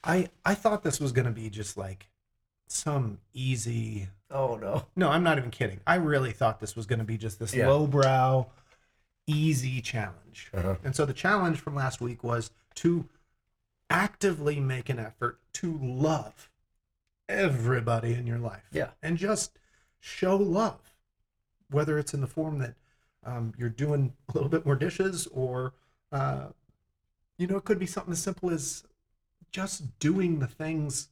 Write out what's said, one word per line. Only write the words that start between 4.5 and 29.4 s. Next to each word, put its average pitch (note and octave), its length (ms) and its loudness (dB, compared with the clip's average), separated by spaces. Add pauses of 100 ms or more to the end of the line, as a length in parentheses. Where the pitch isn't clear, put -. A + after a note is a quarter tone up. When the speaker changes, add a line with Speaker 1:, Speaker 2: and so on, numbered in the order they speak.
Speaker 2:
no. A#2+ 400 -2
Speaker 1:
No, F3+ 140 4
I'm E3 160 4
not D#3 140 4
even A#2+ 120 -4
kidding. G2+ 380 -2
I F3 80 6
really D3 340 2
thought A2 300 0
this - 160 -8
was A2+ 100 -8
gonna A2+ 180 0
be A2 140 -4
just G#2+ 220 -6
this A2 120 -4
Speaker 2:
Yeah. B2 160 4
Speaker 1:
lowbrow, C3 760 6 (800)
easy C#3+ 540 2
challenge. - 760 -8
Speaker 2:
Uh-huh. F#2 300 0
Speaker 1:
And C3+ 100 -2
so D#3 100 2
the C3+ 80 -2
challenge F3+ 460 2
from D3 160 -8
last C3 260 -2
week A#2+ 220 -6
was A#2 300 -2 (240)
to E3+ 320 2 (800)
actively E3 720 0
make C3 280 -2
an B2 120 -2
effort A#2 400 -6 (140)
to E3 280 -4
love C#3 680 -2 (800)
everybody A#2+ 840 2
in A#2+ 100 -4
your A#2 140 -2
life. - 320 -8
Speaker 2:
Yeah. - 200 -2 (120)
Speaker 1:
And E3 160 0
just G#3 400 -2 (400)
show - 380 0
love, G3 580 0 (760)
whether D3+ 280 2
it's D3 160 -4
in C#3 60 -2
the C3+ 80 -2
form D#3 320 -4
that, A#2+ 140 -4 (500)
um, A#2 340 -6
you're A#2+ 100 -2
doing C3+ 440 0 (160)
a - 40 -10
little D3 160 0
bit D#3+ 160 2
more C#3 120 4
dishes F3+ 560 -2
or, B2+ 420 -2 (380)
uh, C#3 380 -2 (840)
you F3 120 -2
know, F#3+ 80 0
it G3 80 -4
could F#3+ 160 2
be F#3 60 -2
something F3 260 -6
as E3 100 -4
simple G3 280 -4
as D3 340 -4 (680)